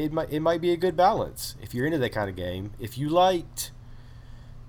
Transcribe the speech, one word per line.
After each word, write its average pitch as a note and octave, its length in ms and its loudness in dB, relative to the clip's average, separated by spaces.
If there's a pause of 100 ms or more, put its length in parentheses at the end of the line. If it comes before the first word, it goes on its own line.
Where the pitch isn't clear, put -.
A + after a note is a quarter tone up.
it D3+ 80 -2
might, D#3+ 200 -2
it D3+ 80 0
might E3 200 4
be F3 120 4
a E3+ 40 4
good E3+ 200 0
balance F3 640 2
if G#2 120 -12
you're B2 120 2
into D#3+ 120 2
that A#2+ 140 2
kind G#2 160 0
of F2+ 80 -6
game. F2+ 440 -4
If A#2 180 -8
you D3 100 -2
liked, F3 600 2 (1000)